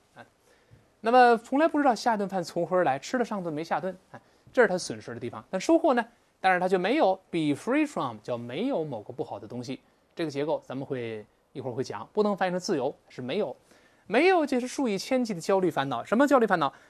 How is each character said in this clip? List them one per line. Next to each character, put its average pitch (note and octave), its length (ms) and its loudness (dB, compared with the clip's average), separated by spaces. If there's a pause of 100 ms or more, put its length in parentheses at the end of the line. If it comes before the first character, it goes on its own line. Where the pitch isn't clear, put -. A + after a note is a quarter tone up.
(160)
啊。 A#2+ 100 -20 (760)
那 A3+ 120 0
么 A#3+ 260 8
从 C4+ 220 -2
来 E4 80 4
不 D#4 100 0
知 C#4+ 60 0
道 B3 100 4
下 A3+ 220 -2
顿 G3 120 -4
饭 F#3 140 -4
从 E3+ 240 -4
何 F3+ 80 -2
而 F3+ 80 4
来， C#3 160 2
吃 - 200 -6
了 A#3+ 60 0
上 G#3+ 160 -6
顿 E3+ 120 -6
没 D3 100 -6
下 E3 180 -4
顿， F3+ 160 -8 (140)
哎， A#2+ 100 -20 (320)
这 C4 80 2
是 A3+ 60 10
他 F#3 100 0
损 A#2 240 -6
失 A#2+ 140 -12
的 A2+ 60 -10
地 A#2+ 100 -8
方。 A2+ 180 -14
但 F#3+ 120 -4
收 E4 180 4
获 D#4+ 160 4
呢？ A#3 100 2 (360)
但 F#3+ 120 4
是 F3+ 60 4
他 F3+ 80 0
就 F#3+ 100 2
没 F#3+ 200 2
有 G3 180 4 (160)
be D3+ 240 0
free C#4 320 0
from， C3 340 -6
叫 B2 160 -6
没 B2 300 -6
有 A3 160 -2
某 C3 200 -8
个 B2 100 -14
不 D3 100 -8
好 A2 160 -8
的 A2 80 -14
东 B2 160 -10
西。 B2+ 160 -10 (380)
这 E3+ 80 -4
个 D3+ 60 -4
结 C#3 140 -4
构 D3+ 220 -2
咱 B2+ 100 -10
们 C#3 80 -6
会， A#2 400 -8 (280)
一 C#3 80 -12
会 B2 100 -8
儿 - 20 -10
会 A#2+ 120 -4
讲， A2 280 -10
不 G#3 120 0
能 G#3 120 0
翻 F#3 120 0
译 - 20 -2
成 F3+ 80 -2
自 F3+ 180 -2
由， C#3 160 -2 (160)
是 - 140 -14
没 C#3 160 -4
有。 D3+ 160 -4 (560)
没 C#4+ 180 4
有 F4 160 4
就 B3+ 140 0
是 B3 80 -4
数 B3+ 220 -2
以 G3 80 0
千 B3+ 260 -2
计 A3 120 -4
的 E3 60 -6
焦 G3 200 2
虑 F3+ 100 2
烦 C#3 200 -2
恼。 A#2+ 120 -4
什 - 140 0
么 C#4+ 100 6
焦 C4+ 120 6
虑 A3+ 80 4
烦 F#3+ 120 2
恼？ C#3 140 0 (180)